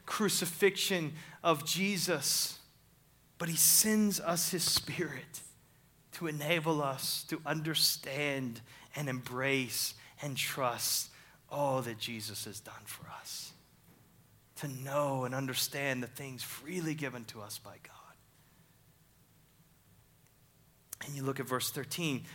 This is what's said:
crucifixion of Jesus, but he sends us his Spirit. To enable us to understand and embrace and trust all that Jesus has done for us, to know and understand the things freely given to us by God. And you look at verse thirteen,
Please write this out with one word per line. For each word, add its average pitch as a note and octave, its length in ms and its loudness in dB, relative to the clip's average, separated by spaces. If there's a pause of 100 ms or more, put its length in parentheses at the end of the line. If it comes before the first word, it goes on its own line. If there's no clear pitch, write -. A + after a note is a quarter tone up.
crucifixion F#3 1040 2 (320)
of E3 200 4
Jesus, F3+ 920 2 (800)
but E3+ 100 -4
he E3 80 -4
sends G#3+ 640 6
us E3+ 300 0
his F3 120 0
Spirit. D3 800 -2 (760)
To E3+ 100 -4
enable D#3 560 2
us C3+ 460 -2
to D#3+ 180 -4
understand C#3+ 1120 0 (340)
and D3 140 -2
embrace B2+ 840 0 (280)
and C#3+ 140 -4
trust - 720 0 (400)
all C3+ 320 2
that A2+ 160 -6
Jesus G#2+ 480 -6
has G2+ 120 -10
done - 160 -14 (100)
for - 220 -14 (140)
us, - 320 -10 (1040)
to D3+ 120 -4
know C3+ 560 0
and B2 100 -2
understand C3 680 0
the A#2+ 40 -4
things B2+ 360 -10
freely D#3+ 520 -4
given B2+ 320 -4
to A2 140 -12
us G2+ 180 -10
by G2 240 -16
God. - 100 -20 (3000)
And C#3+ 100 -8
you C#3 80 -4
look C3+ 160 0
at C3 80 -6
verse B2 240 0
thirteen, C#3+ 540 -2 (100)